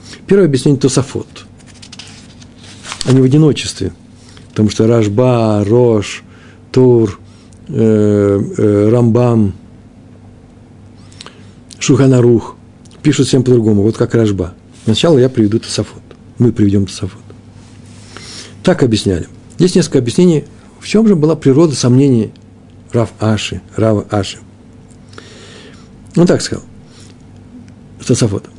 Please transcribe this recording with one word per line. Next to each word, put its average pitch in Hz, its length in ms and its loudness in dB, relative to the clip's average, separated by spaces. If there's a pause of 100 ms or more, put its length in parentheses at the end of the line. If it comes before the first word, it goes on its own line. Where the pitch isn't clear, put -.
(260)
Первое 196 200 2
объяснение 139 340 0
Тосафот. - 680 -4 (1600)
Они 131 140 2
в 131 40 4
одиночестве. 131 680 0 (600)
Потому 107 180 0
что 110 180 0
Рашба, 113 800 0
Рош, 117 560 0 (480)
Тур, 120 480 2 (480)
э, 104 760 0 (160)
э, 104 320 2
Рамбам, 117 640 2 (2250)
Шульхан 131 340 2
Арух 120 420 2 (460)
пишут 139 260 0
всем 127 160 0
по-другому, 110 380 2
вот 110 160 0
как 120 180 -2
Рашба. 101 380 -2 (320)
Сначала 139 320 2
я 123 100 2
приведу 110 320 0
Тосафот. - 420 -10 (360)
Мы 117 160 2
приведём 101 320 0
Тосафот. - 340 -12 (1400)
Так 185 180 0
объясняли. 104 460 -2 (320)
Есть 180 160 0
несколько 165 240 0
объяснений, 147 460 0 (340)
в - 80 -18
чём 220 200 0
же 208 80 4
была 156 200 0
природа 143 400 2
сомнений 123 560 2 (600)
Рав 117 160 -2 (100)
Аши, 107 420 -4 (140)
Рава 110 340 0
Аши. 101 280 -6 (1800)
Он 170 120 2
так 151 140 0
сказал, - 220 -10 (1400)
Тосафот. 117 400 -2 (140)